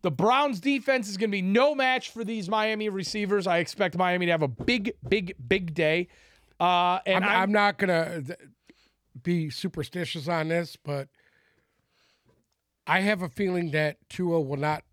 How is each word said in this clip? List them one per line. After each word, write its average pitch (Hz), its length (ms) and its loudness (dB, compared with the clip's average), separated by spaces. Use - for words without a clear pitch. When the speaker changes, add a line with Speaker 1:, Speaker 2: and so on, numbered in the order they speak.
Speaker 1:
the 180 80 0
Browns 226 500 2
defense 262 480 0
is 202 80 -8
gonna 214 160 0
be 196 120 -2
no 240 320 4
match 262 340 0
for 226 140 -10
these 208 260 -6
Miami 214 400 0
receivers. 196 560 -2
I 175 140 2
expect 175 360 -2
Miami 180 300 2
to 170 60 2
have 165 100 2
a 147 60 2
big, 208 460 -2
big, 196 280 0
big 180 280 0
day. 165 320 2
Uh, 180 460 2
and 185 180 2
Speaker 2:
I'm, 202 80 2
Speaker 1:
I'm 185 120 4
Speaker 2:
I'm 196 80 0
not 202 260 4
gonna, 190 160 0
uh, 165 280 -2
th-, 143 180 -12
be 165 300 0
superstitious 160 760 -6
on 160 200 -2
this, 165 280 -2
but 139 340 -8
I 170 140 2
have 202 200 0
a 180 80 -6
feeling 180 420 -2
that 151 260 0
Tua 170 320 0
will 139 160 -4
not 151 360 -2